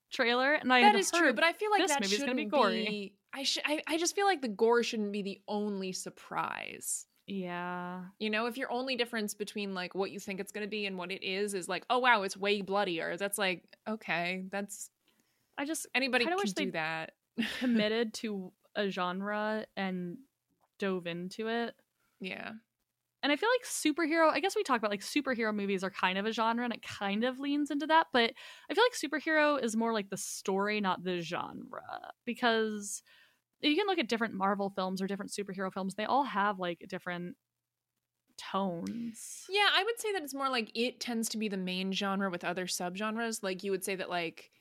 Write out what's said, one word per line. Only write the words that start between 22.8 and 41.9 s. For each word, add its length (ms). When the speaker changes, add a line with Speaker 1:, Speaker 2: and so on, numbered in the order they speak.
Speaker 1:
And 100
I 20
feel 140
like 160
superhero, 680
I 80
guess 160
we 80
talk 140
about, 140
like, 100
superhero 520
movies 300
are 80
kind 260
of 80
a 60
genre, 320
and 100
it 80
kind 440
of 140
leans 300
into 180
that, 260
but 200
I 40
feel 100
like 100
superhero 680
is 140
more 180
like 160
the 80
story, 600
not 240
the 180
genre, 920
because 800
you 140
can 120
look 120
at 100
different 260
Marvel 360
films 300
or 60
different 240
superhero 420
films, 220
they 100
all 200
have, 340
like, 300
different 480
tones. 1120
Speaker 2:
Yeah, 220
I 100
would 160
say 140
that 80
it's 140
more 140
like 260
it 240
tends 300
to 80
be 100
the 100
main 340